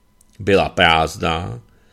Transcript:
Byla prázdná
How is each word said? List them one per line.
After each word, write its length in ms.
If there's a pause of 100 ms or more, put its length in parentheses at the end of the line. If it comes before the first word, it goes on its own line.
(380)
Byla 300
prázdná 920 (320)